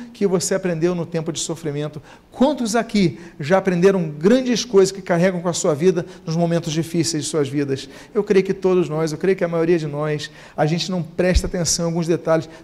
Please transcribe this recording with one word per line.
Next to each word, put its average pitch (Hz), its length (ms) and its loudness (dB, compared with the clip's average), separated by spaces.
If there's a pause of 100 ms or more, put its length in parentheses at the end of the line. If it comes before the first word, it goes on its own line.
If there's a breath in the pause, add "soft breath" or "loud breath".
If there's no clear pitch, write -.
(140 loud breath)
que 202 120 0
você 185 280 0
aprendeu 180 400 0
no 165 100 -4
tempo 165 260 -6
de 156 80 -6
sofrimento. 147 600 -6 (320 loud breath)
Quantos 247 420 0
aqui 214 460 2 (180 loud breath)
já 165 200 2
aprenderam 185 500 2
grandes 220 560 2
coisas 190 260 4
que 190 120 -10
carregam 180 400 0
com 180 80 -4
a - 20 0
sua 160 220 0
vida 170 320 2 (180 loud breath)
nos 160 120 -4
momentos 165 360 0
difíceis 156 520 -2
de - 40 -6
suas 147 220 0
vidas? 135 360 -4 (280 loud breath)
Eu 208 100 0
creio 196 180 4
que 190 120 -2
todos 185 340 2
nós, 156 240 -2
eu 156 60 -8
creio 185 180 0
que 190 80 -2
a 170 40 2
maioria 170 300 2
de 156 80 -6
nós, 147 440 -4 (260 loud breath)
a 151 80 2
gente 165 260 0
não 185 120 -2
presta 180 440 2
atenção 175 380 -2
em 170 40 0
alguns 165 180 -2
detalhes. 160 420 0 (160 loud breath)